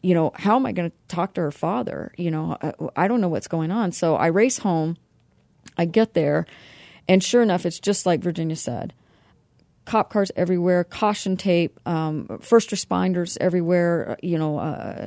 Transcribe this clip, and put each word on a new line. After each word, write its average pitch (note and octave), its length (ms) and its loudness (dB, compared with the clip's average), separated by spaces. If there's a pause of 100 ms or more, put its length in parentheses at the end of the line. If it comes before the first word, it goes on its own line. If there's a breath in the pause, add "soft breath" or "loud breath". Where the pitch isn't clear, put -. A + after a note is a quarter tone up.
you F#3 120 4
know, D#3+ 220 2
how G#3 200 2
am C4+ 80 2
I - 80 -2
gonna E3+ 200 -4 (160)
talk F3 260 -4
to - 80 -2
her C#3+ 100 -2
father? - 640 -6
You E3+ 140 -2
know, D#3 320 -4
I, D#3 100 -4 (320)
I G3 40 2
don't A#3+ 120 2
know F#3 80 2
what's - 180 -2
going D#3+ 240 -2
on." G3+ 220 -2
So D#3+ 240 0
I E3+ 120 2
race G#3 280 2
home. E3 400 0 (800)
I E3+ 80 2
get A3 260 0
there, D#3 320 0 (640 loud breath)
and F#3 160 6
sure A#3+ 160 4
enough, G3+ 240 2
it's E3+ 160 -4
just - 240 0
like F3 160 2
Virginia E3 360 -4
said. - 360 -6 (920 soft breath)
Cop G#3+ 240 0
cars G3+ 260 0
everywhere, F3+ 480 2
caution G#3 520 -2
tape, F3 500 0
um, D#3 560 -4
first - 280 4
responders F3+ 680 -2
everywhere. E3+ 840 2
You E3+ 140 -2
know, D#3 220 -2
uh, - 480 -6